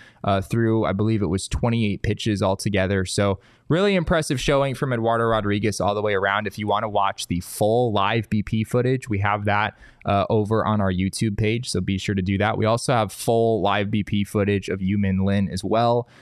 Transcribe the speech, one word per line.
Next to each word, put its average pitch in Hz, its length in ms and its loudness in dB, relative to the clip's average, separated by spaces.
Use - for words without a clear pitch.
uh, 98 200 0
through, 113 420 0
I 78 80 0
believe 107 300 0
it 92 60 0
was 95 200 -2
twenty-eight 117 540 -2
pitches 104 400 -2
altogether. 98 640 0
So 101 340 -2
really 196 260 2
impressive 160 440 0
showing 139 360 0
from 135 180 -4
Eduardo 117 320 0
Rodriguez 104 560 0
all 98 140 0
the 104 80 -2
way 104 100 0
around. 98 340 0
If 98 120 -8
you 104 80 -6
wanna 104 240 0
watch 98 380 -2
the 87 120 -2
full 117 500 0
live 104 380 0
B 107 140 0
P 110 200 -2
footage, 123 460 -2
we 104 120 -2
have 104 260 0
that, 104 320 0
uh, 101 240 4
over 107 380 2
on 104 160 2
our 95 100 2
YouTube 98 460 0
page. 113 320 0
So 95 100 -2
be 95 160 0
sure 101 180 -2
to 98 60 2
do 98 160 2
that. 101 220 2
We 104 80 0
also 117 260 2
have 110 180 2
full 113 520 2
live 101 280 0
B 104 140 0
P 104 200 0
footage 101 440 0
of 95 120 -4
Yumin 95 440 0
Lin 98 260 0
as 92 140 -6
well, 117 420 2